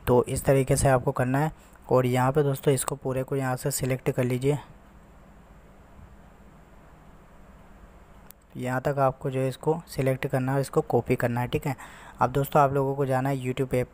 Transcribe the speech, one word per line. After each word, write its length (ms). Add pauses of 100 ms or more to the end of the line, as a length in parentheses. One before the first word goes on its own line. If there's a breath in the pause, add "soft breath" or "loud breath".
तो 160
इस 220
तरीके 300
से 140
आपको 220
करना 280
है। 120 (380 loud breath)
और 160
यहाँ 260
पे 120
दोस्तों 300
इसको 220
पूरे 280
को 120
यहाँ 200
से 160
select 400
कर 120
लीजिए, 340 (4000)
यहाँ 240
तक 180
आपको 320
जो 80
है 80
इसको 400
select 400
करना 240
है 60
और 40
इसको 220
copy 320
करना 260
है, 60
ठीक 200
है। 80 (440 loud breath)
अब 120
दोस्तों 300
आप 120
लोगों 220
को 100
जाना 240
है 140
YouTube 300
ऐप 200